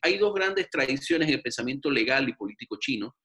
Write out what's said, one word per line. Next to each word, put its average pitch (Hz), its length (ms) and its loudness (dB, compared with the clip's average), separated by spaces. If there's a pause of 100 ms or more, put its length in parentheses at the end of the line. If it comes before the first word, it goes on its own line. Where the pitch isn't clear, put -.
hay 185 160 2
dos 208 160 4
grandes 190 340 0
tradiciones 139 580 0
en 147 60 4
el 127 80 0
pensamiento 127 480 -4
legal 131 400 2
y 113 40 -4
político 104 460 -10
chino. 107 460 -4